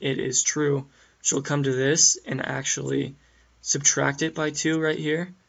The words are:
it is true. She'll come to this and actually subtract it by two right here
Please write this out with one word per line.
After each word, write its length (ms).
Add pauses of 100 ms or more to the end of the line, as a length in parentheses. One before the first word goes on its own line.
it 180
is 240
true. 440 (360)
She'll 180
come 220
to 100
this 540
and 180
actually 720 (480)
subtract 600
it 120
by 160
two 300
right 180
here 340 (160)